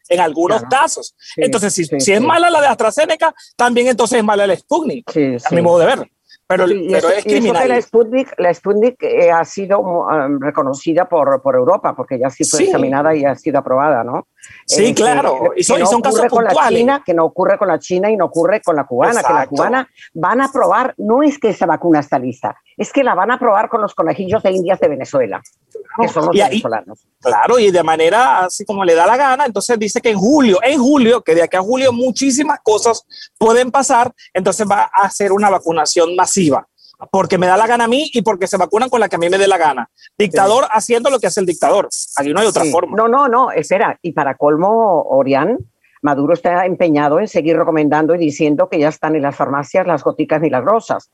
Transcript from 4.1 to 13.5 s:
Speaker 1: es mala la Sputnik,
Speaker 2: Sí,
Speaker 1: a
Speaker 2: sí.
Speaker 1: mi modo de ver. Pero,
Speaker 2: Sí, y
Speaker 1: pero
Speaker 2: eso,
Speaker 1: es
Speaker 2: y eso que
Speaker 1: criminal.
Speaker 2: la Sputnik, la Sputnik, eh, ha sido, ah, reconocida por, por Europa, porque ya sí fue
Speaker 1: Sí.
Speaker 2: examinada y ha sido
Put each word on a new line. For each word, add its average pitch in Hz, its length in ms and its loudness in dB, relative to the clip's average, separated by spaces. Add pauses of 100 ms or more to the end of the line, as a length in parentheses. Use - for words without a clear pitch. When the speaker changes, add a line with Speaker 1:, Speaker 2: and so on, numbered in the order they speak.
Speaker 1:
es 220 60 0
mala 202 220 2
la 185 100 0
Sputnik, 294 540 -4
Speaker 2:
Sí, 139 240 -2
Speaker 1:
a 120 40 -8
Speaker 2:
sí. 170 160 -4
Speaker 1:
mi 170 60 2
modo 170 200 4
de 165 60 4
ver. 208 240 -2 (340)
Pero, 185 240 0
Speaker 2:
Sí, 202 60 2
y 185 180 -4
Speaker 1:
pero 165 160 2
Speaker 2:
eso, - 0 -
Speaker 1:
es 180 60 2
Speaker 2:
y 208 40 0
eso 202 60 -4
que 214 60 -4
Speaker 1:
criminal. 240 380 2
Speaker 2:
la 240 120 2
Sputnik, 233 560 0
la 175 160 2
Sputnik, 208 520 -2
eh, 170 260 2
ha 165 120 2
sido, 185 680 -2
ah, 143 180 0 (100)
reconocida 151 720 -2
por, 139 320 0
por 135 140 0
Europa, 151 420 0
porque 127 220 -8
ya 127 100 -2
sí 151 160 -6
fue 151 140 -2
Speaker 1:
Sí. 311 60 2
Speaker 2:
examinada 151 500 0
y 147 100 -2
ha 135 120 0
sido 143 240 -4